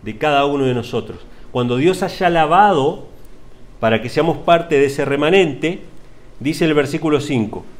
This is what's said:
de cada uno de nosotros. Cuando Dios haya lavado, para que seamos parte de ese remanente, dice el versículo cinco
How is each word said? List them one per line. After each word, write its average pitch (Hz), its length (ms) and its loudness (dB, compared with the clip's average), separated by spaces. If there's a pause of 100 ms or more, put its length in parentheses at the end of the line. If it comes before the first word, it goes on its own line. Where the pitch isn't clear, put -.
de 110 140 -10
cada 143 280 2
uno 143 200 0
de 127 80 2
nosotros. 110 460 -6 (320)
Cuando 123 260 0
Dios 180 260 2
haya 190 260 0
lavado, 170 800 4 (720)
para 110 220 2
que 117 80 -8
seamos 151 300 0
parte 165 380 2
de 139 100 4
ese 139 180 -2
remanente, 151 760 0 (640)
dice 156 240 0
el 156 80 2
versículo 147 480 0
cinco 113 440 -4 (140)